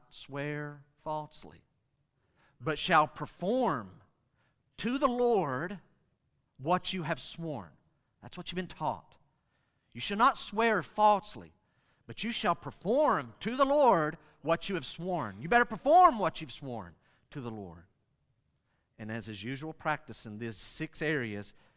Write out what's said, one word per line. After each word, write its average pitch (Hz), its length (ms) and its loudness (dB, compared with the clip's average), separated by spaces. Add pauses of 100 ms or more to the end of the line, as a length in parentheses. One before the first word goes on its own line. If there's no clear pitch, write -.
(120)
swear 147 720 -8 (200)
falsely, 151 600 -10 (960)
but 147 160 -2
shall 156 300 4
perform 170 840 -2 (880)
to 247 220 -2
the 285 80 4
Lord 196 720 0 (800)
what 180 340 0
you 185 100 -4
have 147 160 -4
sworn." 135 520 -10 (500)
That's - 160 -16
what 175 140 -10
you've 175 60 -6
been 180 100 -4
taught. 123 480 -6 (800)
"You 117 80 -10
shall 123 160 -4
not 254 200 6
swear 214 460 0
falsely, 190 680 2 (520)
but - 180 -10
you 226 80 -4
shall 196 240 0
perform 180 840 0
to 233 160 -4
the 277 100 4
Lord 240 540 4 (220)
what 160 280 0
you 196 60 -2
have 147 100 -4
sworn." 147 560 -6
You 156 80 -6
better 240 160 6
perform 285 540 6
what 170 200 -2
you've 151 120 -10
sworn 110 440 -10 (360)
to 147 100 -10
the 120 80 -6
Lord. 90 380 -12 (1120)
And 110 120 -8
as 113 140 -8
his 104 180 -10
usual 139 300 -8
practice - 520 -6
in 107 120 -12
these 113 200 -8
six - 440 -8
areas, 120 520 -4 (240)